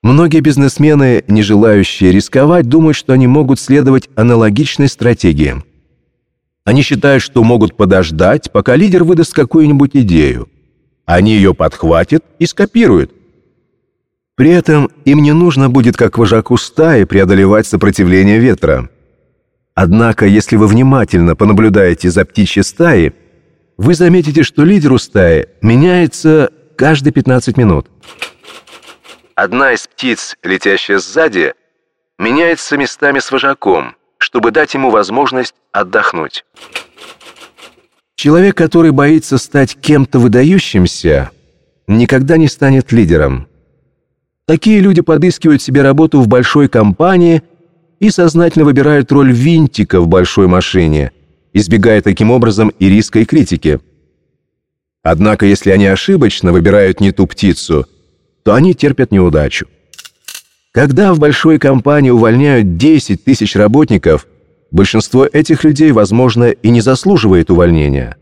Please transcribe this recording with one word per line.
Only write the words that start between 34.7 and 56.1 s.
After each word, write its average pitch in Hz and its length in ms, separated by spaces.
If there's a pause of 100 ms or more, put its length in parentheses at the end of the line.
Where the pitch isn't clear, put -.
ему 135 160
возможность 117 640 (180)
отдохнуть. 95 720 (1700)
Человек, 175 420
который 165 360
боится 143 460
стать - 420
кем-то 139 400
выдающимся, 107 1120 (580)
никогда 131 480
не 160 100
станет 135 460
лидером. 78 560 (960)
Такие 208 320
люди 185 220
подыскивают 156 640
себе 139 200
работу 143 380
в 117 80
большой 127 400
компании 165 760 (560)
и 208 120
сознательно 165 540
выбирают 143 460
роль 139 220
винтика 123 680
в 85 60
большой 92 400
машине – 82 640 (420)
избегая 107 500
таким 107 280
образом 113 380 (100)
и 95 100
риска, 107 300
и - 60
критики. 80 560 (1200)
Однако, 95 440
если 98 240
они 98 160
ошибочно 98 680